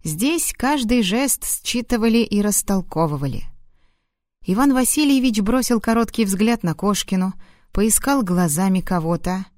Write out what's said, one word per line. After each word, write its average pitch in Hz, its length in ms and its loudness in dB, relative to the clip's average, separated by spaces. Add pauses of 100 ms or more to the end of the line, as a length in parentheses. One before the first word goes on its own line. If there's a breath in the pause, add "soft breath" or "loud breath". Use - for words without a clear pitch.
Здесь 233 540 -2
каждый 247 460 0
жест 233 420 -2 (200)
считывали 233 540 0
и 208 240 0
растолковывали. 160 1000 -2 (1000)
Иван 254 300 2
Васильевич 262 680 2
бросил 240 400 0
короткий 226 440 0
взгляд 214 400 0
на 165 100 -2
Кошкину, 190 600 -2 (360 soft breath)
поискал 226 540 2
глазами 180 560 0
кого-то. 175 680 -4 (120)